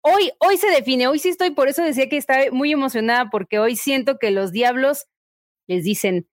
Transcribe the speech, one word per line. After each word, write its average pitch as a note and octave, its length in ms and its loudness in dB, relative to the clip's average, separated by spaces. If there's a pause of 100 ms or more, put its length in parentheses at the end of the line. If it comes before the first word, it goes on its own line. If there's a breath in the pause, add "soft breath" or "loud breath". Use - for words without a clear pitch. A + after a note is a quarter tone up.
Hoy, F#4 380 2
hoy F#4 200 4
se G#4+ 100 0
define, C4 380 2
hoy D4 120 2
sí F4+ 120 -2
estoy, F4+ 200 0
por C#4 180 0
eso C#4+ 140 -2
decía C4+ 260 0
que D4 100 -4
estaba C4+ 340 0
muy C#4+ 200 0
emocionada, B3 580 -2
porque G#3+ 280 -4
hoy A3+ 180 2
siento C4+ 420 -2
que A3 120 -2
los G3 220 -2
Diablos B3 540 0 (600)
les F3+ 180 -2
dicen F#3 500 -2